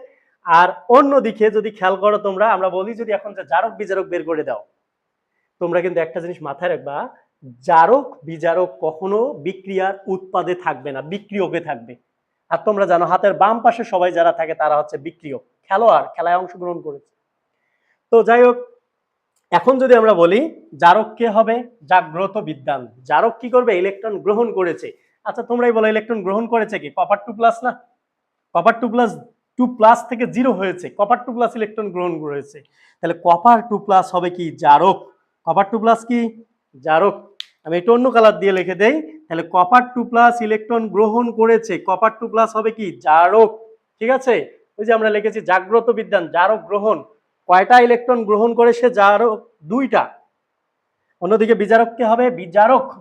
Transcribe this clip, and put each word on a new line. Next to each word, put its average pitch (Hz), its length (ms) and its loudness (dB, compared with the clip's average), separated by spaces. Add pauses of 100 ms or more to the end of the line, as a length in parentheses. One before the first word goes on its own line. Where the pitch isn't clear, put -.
(440)
আর 175 260 4 (200)
অন্যদিকে 240 640 2
যদি 214 200 -2
খেয়াল 185 240 -2
করো 208 220 0
তোমরা, 202 360 -2
আমরা 185 160 -2
বলি 190 240 -6
যদি 214 180 -10
এখন - 220 -6
যে 180 100 -14
জারক 180 300 -2
বিজারক 190 320 -6
বের 165 180 -6
করে 151 200 -6
দাও, 120 220 -10 (920)
তোমরা 175 220 -2
কিন্তু 175 180 -4
একটা 165 200 -6
জিনিস 170 220 -12
মাথায় 151 300 -6
রাখবা, 143 380 -8 (500)
জারক 185 640 2
বিজারক 165 580 -4
কখনো 196 520 -4
বিক্রিয়ার 190 600 -6 (140)
উৎপাদে 185 480 -4
থাকবে 143 360 -8
না, 135 100 -10
বিক্রিয়কে 175 580 -8
থাকবে। 127 360 -12 (540)
আর 165 160 -2
তোমরা 202 200 0
জানো, 170 200 2
হাতের 185 280 0
বাম 208 260 0
পাশে 233 240 0
সবাই 180 280 -2
যারা 170 200 2
থাকে 160 240 -6
তারা 151 220 0
হচ্ছে 151 200 -6
বিক্রিয়ক, 143 460 -14 (200)
খেলোয়াড়, 190 420 2 (100)
খেলায় 170 220 0
অংশগ্রহণ 180 440 -10
করেছে। 143 340 -16 (960)
তো 233 120 6
যাই 233 200 4
হোক, 247 140 4 (1000)
এখন 233 240 2
যদি 254 160 4
আমরা 220 180 6
বলি 185 640 2
জারক 180 400 4
কে 233 140 -2
হবে? 226 340 0 (220)
জাগ্রত 180 520 -2
বিদ্বান। 139 500 -8 (160)
জারক 156 380 0
কি 247 80 -12
করবে? 233 280 2
ইলেকট্রন 196 420 -6
গ্রহণ 208 340 -2
করেছে। 170 380 -6 (320)
আচ্ছা, 220 200 -10
তোমরাই 240 280 -2
বলো, 220 160 0
ইলেকট্রন 220 360 -4
গ্রহণ 202 240 -4
করেছে 214 320 -4
কি? 147 100 -14
কপার 190 360 -2
টু 233 80 -14
প্লাস 226 300 0
না? 247 160 -6 (760)
কপার 180 260 0
টু 240 100 -4
প্লাস, 208 300 -2 (380)
টু 247 180 -2
প্লাস 220 340 4
থেকে 240 180 -6
জিরো 240 240 -2
হয়েছে, 180 460 -6
কপার 208 280 0
টু 254 80 -12
প্লাস 233 220 -4
ইলেকট্রন 214 360 -8
গ্রহণ 175 280 -6
করেছে। 143 420 -12 (400)
তাহলে 165 220 -6
কপার 208 460 4
টু 208 80 -4
প্লাস 185 380 0
হবে 180 140 -2
কি? 175 220 -10
জারক। 151 600 2 (320)
কপার 170 280 0
টু 220 80 -2
প্লাস 226 260 0
কি? 233 380 -4 (360)
জারক। 160 560 -2 (280)
আমি 165 140 -4
একটু 180 160 2
অন্য 247 180 2
কালার 220 280 4
দিয়ে 196 120 0
লিখে 185 240 -2
দেই। 247 260 2 (260)
তাহলে 165 240 -6
কপার 185 420 2
টু 240 100 -6
প্লাস 233 380 2
ইলেকট্রন 220 480 -4
গ্রহণ 220 420 0
করেছে, 220 560 0
কপার 190 320 0
টু 233 80 -8
প্লাস 214 280 -2
হবে 220 160 -2
কি? 196 280 -10
জারক। 185 600 4 (400)
ঠিক 226 100 -2
আছে, 240 560 -2 (120)
ওই 214 80 -8
যে 226 80 2
আমরা 220 160 2
লিখেছি 214 320 -2
জাগ্রত 190 480 0
বিদ্বান, 202 380 -2
জারক 180 320 0
গ্রহণ। 190 440 -4 (440)
কয়টা 196 320 6
ইলেকট্রন 240 460 2
গ্রহণ 214 280 0
করে 233 200 4
সে 240 160 0
জারক? 208 600 2 (140)
দুইটা। 202 500 -2 (1080)
অন্যদিকে 214 340 0
বিজারক 220 320 2 (100)
কে 254 60 -4
হবে? 233 260 2
বিজারক 202 720 2